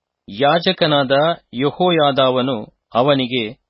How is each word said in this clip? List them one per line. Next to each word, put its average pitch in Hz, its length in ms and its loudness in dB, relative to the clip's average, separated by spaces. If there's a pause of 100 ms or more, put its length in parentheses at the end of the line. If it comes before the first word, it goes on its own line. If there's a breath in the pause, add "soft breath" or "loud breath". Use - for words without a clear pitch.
(280)
ಯಾಜಕನಾದ 143 840 0 (420)
ಯೆಹೋಯಾದಾವನು 135 1200 0 (160)
ಅವನಿಗೆ 127 580 0 (180)